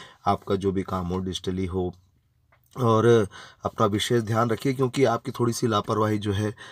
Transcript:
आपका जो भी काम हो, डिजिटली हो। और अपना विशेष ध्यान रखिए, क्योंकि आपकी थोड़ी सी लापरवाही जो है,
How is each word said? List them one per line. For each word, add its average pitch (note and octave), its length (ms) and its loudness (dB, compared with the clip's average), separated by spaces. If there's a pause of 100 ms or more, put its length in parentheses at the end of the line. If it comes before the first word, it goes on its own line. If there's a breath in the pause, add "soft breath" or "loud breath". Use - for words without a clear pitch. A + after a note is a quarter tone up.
(260 loud breath)
आपका G2+ 280 0
जो G2 180 0
भी F#2+ 100 -2
काम F#2 240 -6
हो, F#2 120 -4
डिजिटली F#2 480 -6
हो। F2+ 280 -4 (880)
और A2+ 480 6 (360 loud breath)
अपना G#2+ 220 0
विशेष G#2+ 360 0
ध्यान A2+ 280 0
रखिए, C3 220 -2
क्योंकि C3 320 0
आपकी A#2 260 0
थोड़ी A#2+ 220 0
सी B2 140 -2
लापरवाही G#2+ 520 0
जो G#2 140 -2
है, G#2 220 -2 (180 loud breath)